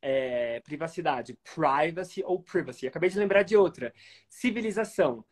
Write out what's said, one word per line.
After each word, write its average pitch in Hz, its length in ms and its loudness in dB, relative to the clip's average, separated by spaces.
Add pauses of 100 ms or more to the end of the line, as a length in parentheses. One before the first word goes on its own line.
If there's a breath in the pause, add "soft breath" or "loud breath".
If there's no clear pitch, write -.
é, 123 600 -2
privacidade, 147 760 -6 (160)
privacy 165 720 0
ou 180 180 -2
privacy. 170 440 -6
Acabei 165 240 0
de 185 80 -4
lembrar 202 240 4
de 202 140 2
outra. 156 360 4 (360 loud breath)
Civilização. 208 1040 -2